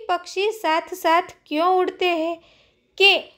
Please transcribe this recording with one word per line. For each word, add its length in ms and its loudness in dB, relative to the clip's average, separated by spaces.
પક્ષી 440 -4
સાથ 420 -4
સાથ 300 2
ક્યું 340 2
ઉડતે 340 0
હૈ?" 220 -4
કે 400 4